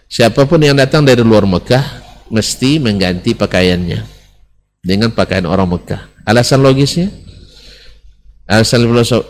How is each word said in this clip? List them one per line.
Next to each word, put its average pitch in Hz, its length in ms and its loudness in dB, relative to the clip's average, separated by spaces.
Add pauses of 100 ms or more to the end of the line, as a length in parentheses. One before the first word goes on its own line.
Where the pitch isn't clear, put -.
Siapapun 139 560 0
yang 143 160 2
datang 135 240 2
dari 123 240 4
luar 104 240 4
Mekah 120 320 0 (480)
mesti 127 480 -2
mengganti 101 560 -2
pakaiannya 92 720 -2 (800)
dengan 101 280 -2
pakaian 95 360 -2
orang 90 300 -2
Mekah. - 500 -14
Alasan 120 320 2
logisnya? 139 480 0 (1400)
Alasan 113 360 2
filosof, 117 440 0